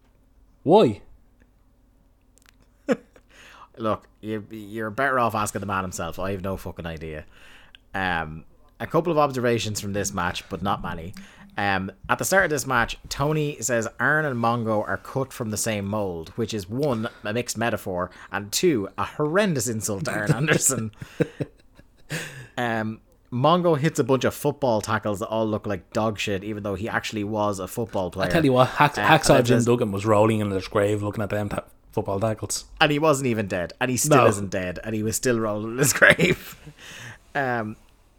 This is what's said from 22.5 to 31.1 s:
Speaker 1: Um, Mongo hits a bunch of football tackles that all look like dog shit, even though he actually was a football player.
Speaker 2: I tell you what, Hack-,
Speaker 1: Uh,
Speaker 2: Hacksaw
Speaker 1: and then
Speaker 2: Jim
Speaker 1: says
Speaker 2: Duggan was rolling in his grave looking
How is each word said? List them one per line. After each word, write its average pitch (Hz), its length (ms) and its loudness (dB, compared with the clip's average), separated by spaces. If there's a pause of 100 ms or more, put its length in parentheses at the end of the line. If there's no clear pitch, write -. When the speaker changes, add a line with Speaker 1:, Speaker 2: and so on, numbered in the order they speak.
Speaker 1:
Um, 113 420 -2 (320)
Mongo 160 480 4
hits 156 200 0
a 139 40 6
bunch 127 220 2
of 107 80 2
football 127 480 0
tackles 107 380 -2
that 107 80 -6
all 110 200 0
look 104 180 -2
like 101 280 -6
dog 110 260 0
shit, 98 240 -2
even 104 200 -6
though 101 120 -4
he 101 140 -4
actually 104 340 -4
was 104 360 0
a 90 100 -6
football 101 420 -4
player. 92 160 -2
Speaker 2:
I 90 40 0
tell 170 120 4
you 135 80 6
what, 123 160 6
Hack-, - 300 2
Speaker 1:
Uh, 107 100 2
Speaker 2:
Hacksaw 151 220 6
Speaker 1:
and 143 80 8
then 123 80 4
Speaker 2:
Jim 123 140 4
Speaker 1:
says 120 60 2
Speaker 2:
Duggan 120 280 2
was 98 120 -4
rolling 110 360 6
in 104 100 0
his 95 160 -4
grave 104 340 2
looking 104 220 -4